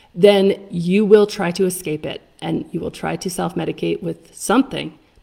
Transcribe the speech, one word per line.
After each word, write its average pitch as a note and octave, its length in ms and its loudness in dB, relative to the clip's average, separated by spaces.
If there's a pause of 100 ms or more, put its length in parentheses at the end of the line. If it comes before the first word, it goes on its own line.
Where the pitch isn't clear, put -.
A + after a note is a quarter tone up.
(140)
then G3 420 6 (140)
you F3+ 340 0
will G#3 220 8
try F#3 260 -4
to F#3 140 0
escape D#3 400 -6
it, - 140 -10 (200)
and D#3+ 320 -4
you E3 80 -6
will D#3+ 100 -8
try D#3+ 240 -8
to F3+ 160 -8
self-medicate E3+ 720 -4
with - 320 -10
something E3 640 -2 (240)